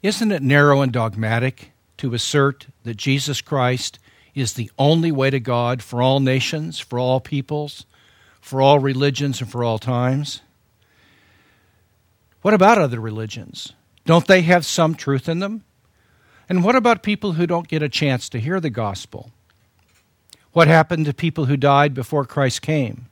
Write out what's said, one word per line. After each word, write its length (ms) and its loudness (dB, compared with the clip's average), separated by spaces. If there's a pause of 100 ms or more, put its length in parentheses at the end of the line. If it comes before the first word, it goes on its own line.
Isn't 280 -2
it 100 -2
narrow 400 4
and 100 -2
dogmatic 800 -4 (240)
to 160 -6
assert 540 -2 (160)
that 160 -10
Jesus 420 -4
Christ 580 -4 (360)
is 180 -4
the 260 -10
only 320 4
way 200 0
to 100 -2
God 420 -2
for 200 -4
all 180 2
nations, 580 -2
for 200 -10
all 220 0
peoples, 680 -8 (560)
for 180 -6
all 180 6
religions, 640 -2
and 100 -10
for 140 -6
all 140 -2
times? 640 -4 (2000)
What 100 4
about 240 8
other 240 0
religions? 720 -10 (320)
Don't 220 4
they 160 6
have 240 2
some 280 0
truth 320 -4
in 120 -4
them? 260 -8 (880)
And 120 2
what 140 4
about 260 2
people 300 -4
who 140 -2
don't 200 -4
get 160 -4
a 60 -4
chance 400 -2
to 100 -10
hear 220 -4
the 80 -4
gospel? 640 -8 (1200)
What 160 6
happened 380 4
to 80 -4
people 320 -4
who 100 0
died 380 2
before 320 -4
Christ 340 -2
came? 520 -6